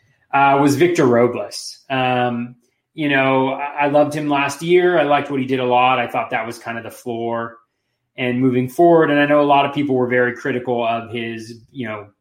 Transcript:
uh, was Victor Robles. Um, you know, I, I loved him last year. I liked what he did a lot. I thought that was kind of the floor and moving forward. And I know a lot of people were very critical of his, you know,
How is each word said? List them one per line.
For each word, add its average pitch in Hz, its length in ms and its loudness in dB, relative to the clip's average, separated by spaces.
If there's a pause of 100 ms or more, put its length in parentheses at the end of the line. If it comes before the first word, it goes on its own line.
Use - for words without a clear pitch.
(340)
uh, 139 260 4
was 139 160 2
Victor 165 300 2
Robles. 117 800 0
Um, 123 680 -2 (380)
you 151 140 -4
know, 135 460 2
I, 143 300 -4
I - 40 2
loved 143 260 2
him 147 140 -4
last 139 340 -2
year. 180 360 4
I 147 60 4
liked 143 260 0
what 139 100 -2
he 127 60 -4
did 131 140 -2
a 127 40 -2
lot. 123 340 2
I 120 80 -2
thought 117 240 -6
that 117 160 -4
was 117 120 -12
kind 117 180 -10
of 113 80 -12
the 113 60 -14
floor 117 680 -8 (580)
and 123 240 -2
moving 127 280 2
forward. 165 420 4
And 143 80 2
I 143 80 4
know 147 140 4
a 147 40 2
lot 143 200 4
of 143 100 -4
people 131 200 -2
were 127 140 0
very 123 280 0
critical 123 500 -4
of 113 240 -4
his, 113 600 -10
you 120 180 -10
know, 104 200 -12 (120)